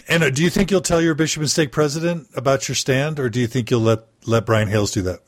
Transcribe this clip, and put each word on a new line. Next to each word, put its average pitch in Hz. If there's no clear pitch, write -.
and, 165
uh, 139
do 135
you 180
think 202
you'll 185
tell 170
your 165
bishop 151
and 147
stake 156
president 160
about 131
your 131
stand, 143
or 127
do 120
you 120
think 117
you'll 120
let, 113
let 113
Brian 110
Hales 104
do 104
that? 90